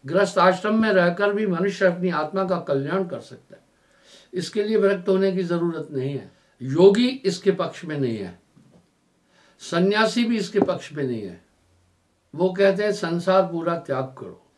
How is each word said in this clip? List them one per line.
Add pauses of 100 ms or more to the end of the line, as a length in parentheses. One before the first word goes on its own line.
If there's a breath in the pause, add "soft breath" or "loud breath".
गृहस्थ
आश्रम
में
रहकर
भी
मनुष्य
अपनी
आत्मा
का
कल्याण
कर
सकता
है। (720 soft breath)
इसके
लिए
विरक्त
होने
की
जरूरत
नहीं
है। (300 soft breath)
योगी
इसके
पक्ष
में
नहीं
है, (1160 soft breath)
सन्यासी
भी
इसके
पक्ष
में
नहीं
है। (920)
वो
कहते
हैं,
"संसार
पूरा
त्याग
करो।" (120)